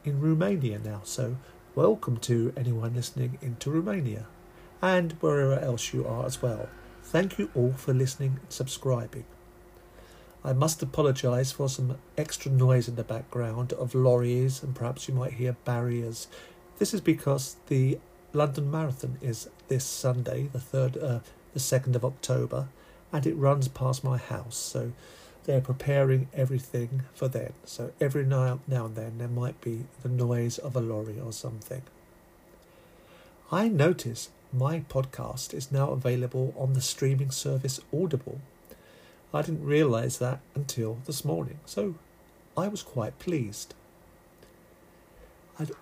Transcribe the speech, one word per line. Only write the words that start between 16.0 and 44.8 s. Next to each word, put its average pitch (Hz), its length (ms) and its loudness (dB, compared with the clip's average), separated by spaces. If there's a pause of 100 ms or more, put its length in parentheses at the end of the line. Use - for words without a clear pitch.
This - 160 0
is 202 80 0
because 139 540 2 (140)
the 131 280 4 (360)
London 147 360 2
Marathon 135 500 -2
is 120 300 -4 (180)
this 127 160 2
Sunday, 123 600 -2 (100)
the 131 60 -4
third, 131 360 0
uh, 120 260 -2 (320)
the 139 60 -4
second 127 380 2
of 117 80 -2
October, 127 640 -2 (420)
and 147 160 0
it 160 80 0
runs 139 320 4
past 131 380 -2
my 131 120 2
house, - 380 -8
so 120 380 -6 (500)
they're 139 160 2
preparing 131 760 2
everything 131 680 -2 (120)
for - 140 -2
then. 120 240 -4 (140)
So - 340 -10
every 139 260 2
now, 127 400 2
now 123 200 0
and 110 100 -8
then 113 220 -8
there 120 100 -4
might 120 320 -4
be 117 240 -6 (180)
the - 60 -4
noise 120 520 2
of 131 180 -4
a - 20 0
lorry 110 400 -4
or 113 140 -8
something. 113 480 -10 (1700)
I 196 160 4
notice 151 600 2 (240)
my 139 340 2
podcast - 640 -4
is 131 200 -8
now 139 160 2
available 127 680 0
on 135 140 0
the 135 80 4
streaming 135 520 2
service 135 500 -2 (120)
Audible. 143 460 -2 (920)
I 147 80 2
didn't 156 240 -4
realise 131 540 4
that 127 200 -2 (160)
until 117 500 -4
this - 200 -6
morning, 147 400 -2
so 202 300 -2 (600)
I 185 140 0
was 208 120 -6
quite - 380 -6
pleased. 127 540 -4 (1900)